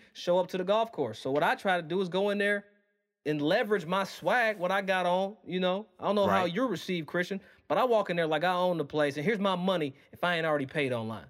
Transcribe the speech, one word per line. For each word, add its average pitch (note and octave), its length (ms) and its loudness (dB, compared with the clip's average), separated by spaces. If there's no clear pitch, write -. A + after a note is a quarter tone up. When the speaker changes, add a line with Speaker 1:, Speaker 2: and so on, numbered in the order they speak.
Speaker 1:
show F3 260 0
up F3 100 0
to F#3 80 -4
the F#3 60 -2
golf A3 280 0
course. A#2 280 -4
So C3+ 120 -4
what D3 120 2
I A3 120 2
try F#3 220 0
to F3 60 -4
do E3 180 -2
is F#3 80 -2
go F#3+ 200 0
in G3+ 80 0
there G3+ 280 0
and D3+ 160 -2
leverage G3+ 440 2
my F#3 180 0
swag, G#3+ 540 0
what F3+ 140 -2
I G3 100 0
got F#3 240 0
on, F#3+ 400 0
you F3+ 140 -4
know? F#3 280 0
I - 60 -8
don't G3 100 2
know G3+ 120 4
how G3 160 4
Speaker 2:
Right. F3 100 0
Speaker 1:
you're B3 140 0
received, F3 400 -4
Christian, F3 320 -4
but - 100 0
I A3+ 60 4
walk A3 260 2
in F3 60 -4
there E3+ 120 0
like D#3 160 0
I F3+ 100 2
own F3+ 240 0
the D#3 80 -2
place, D3 320 0
and D3 80 -4
here's G#3 140 0
my F#3+ 160 2
money F3 380 0
if - 120 -8
I F3 140 2
ain't D#3+ 80 0
already D3 200 0
paid C#3 260 -2
online. A2 380 -6